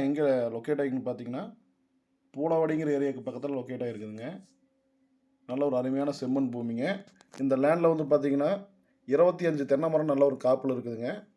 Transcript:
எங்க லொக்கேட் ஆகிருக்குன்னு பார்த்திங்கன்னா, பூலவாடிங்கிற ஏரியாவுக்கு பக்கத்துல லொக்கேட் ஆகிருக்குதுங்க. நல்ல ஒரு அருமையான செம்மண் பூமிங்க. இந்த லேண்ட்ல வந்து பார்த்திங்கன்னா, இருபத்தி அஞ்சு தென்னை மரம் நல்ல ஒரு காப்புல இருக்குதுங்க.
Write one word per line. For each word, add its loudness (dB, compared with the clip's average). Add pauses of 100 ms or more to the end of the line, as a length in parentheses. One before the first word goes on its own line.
எங்க 0 (280)
லொக்கேட் -4
ஆகிருக்குன்னு -4
பார்த்திங்கன்னா, -8 (920)
பூலவாடிங்கிற 0
ஏரியாவுக்கு 0
பக்கத்துல -6
லொக்கேட் -6
ஆகிருக்குதுங்க. -8 (1200)
நல்ல -2
ஒரு 0
அருமையான 0
செம்மண் 0
பூமிங்க. -4 (480)
இந்த 0
லேண்ட்ல 4
வந்து -2
பார்த்திங்கன்னா, 2 (580)
இருபத்தி 4
அஞ்சு 0
தென்னை 2
மரம் 2
நல்ல 4
ஒரு 4
காப்புல 2
இருக்குதுங்க. -6 (240)